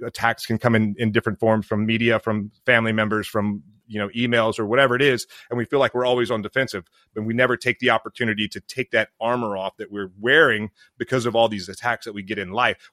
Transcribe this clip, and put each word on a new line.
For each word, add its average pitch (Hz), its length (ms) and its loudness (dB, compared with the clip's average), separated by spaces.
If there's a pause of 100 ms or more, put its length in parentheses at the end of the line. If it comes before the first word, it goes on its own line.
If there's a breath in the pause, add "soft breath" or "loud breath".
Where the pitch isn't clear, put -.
attacks 117 400 -2
can 113 140 -2
come 117 180 2
in, 110 220 2
in 113 120 2
different 107 300 0
forms, 110 260 2
from 107 200 -2
media, 113 340 2
from 107 320 -4 (140)
family 113 260 4
members, 107 340 0
from, 104 360 -2 (240)
you 107 120 -8
know, 101 120 -4
emails 117 480 0
or 110 80 -2
whatever 123 280 2
it 123 60 0
is. 135 260 2 (220 loud breath)
And 123 80 -6
we 120 80 -2
feel 139 140 0
like 127 160 2
we're 123 100 -2
always 123 260 2
on 110 120 -2
defensive, 104 420 -4 (300)
but 107 100 -6
we 113 80 -2
never 123 240 2
take 123 220 -2
the 123 100 0
opportunity 110 600 0
to 104 120 -12
take - 300 -10
that 110 180 0 (100)
armor 113 380 -2
off 95 220 -6
that 104 120 -14
we're 101 200 -8 (100)
wearing 120 480 4 (300 soft breath)
because 120 260 -2
of 117 100 -2
all 113 140 4
these 98 220 -8
attacks 117 340 -6
that 113 80 -10
we 101 100 -10
get 101 160 -6
in 92 120 -8
life. 110 260 0 (160 soft breath)